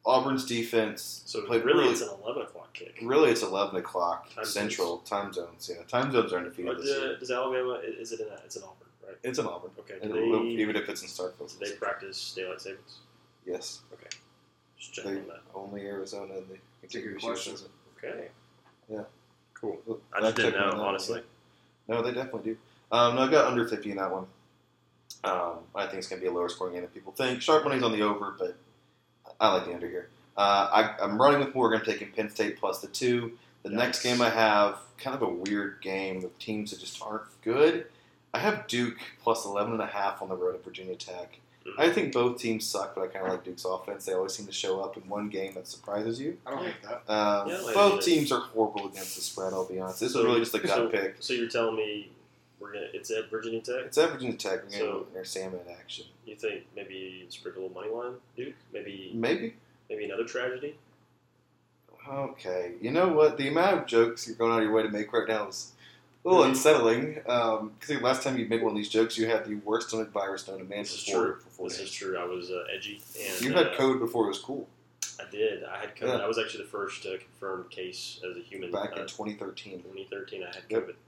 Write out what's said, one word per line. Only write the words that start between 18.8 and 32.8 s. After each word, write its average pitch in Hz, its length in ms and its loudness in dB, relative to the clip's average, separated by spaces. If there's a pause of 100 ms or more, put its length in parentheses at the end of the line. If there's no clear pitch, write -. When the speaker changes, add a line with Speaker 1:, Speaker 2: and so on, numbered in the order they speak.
Speaker 1:
Yeah. 107 140 -8 (520)
Speaker 2:
Cool. 98 320 -8
Speaker 1:
Well, 113 120 -6 (140)
Speaker 2:
I 98 80 0
just 110 120 4
Speaker 1:
I - 20 -4
Speaker 2:
didn't 113 180 4
Speaker 1:
checked 98 100 2
on 98 80 4
Speaker 2:
know, 92 60 -2
Speaker 1:
that, 104 100 -2
Speaker 2:
honestly. 95 340 -2 (680)
Speaker 1:
yeah. 113 80 -2
No, 117 80 2
they 123 100 0
definitely 117 380 -6
do. 110 60 -6 (340)
Um, 120 240 6
no, 131 80 2
I 131 80 4
got 143 160 8
under 120 200 2
fifty 107 220 -4
in 98 80 -4
that 95 140 -2
one. 95 160 -6 (960)
Um, 87 360 -2 (140)
I 98 140 -2
think 95 100 -6
it's 90 100 -8
gonna 92 140 -8
be 92 60 -2
a 90 40 2
lower 87 180 0
scoring 92 240 -6
game 90 100 -6
than 90 80 -12
people - 220 -16
think. 127 280 -2
Sharp 156 220 6
money's 139 180 2
on 117 100 4
the 107 120 2
over, 101 340 0
but 90 180 -4 (840)
I 107 140 6
like 92 120 2
the 87 80 -6
under 85 160 -8
here. 90 200 -8 (280)
Uh, 101 600 6
I, - 40 2
I'm 101 160 0
running 139 200 8
with 135 160 -2
Morgan, 110 280 4
taking 101 280 -4
Penn 107 180 -2
State 104 300 0
plus 95 220 -2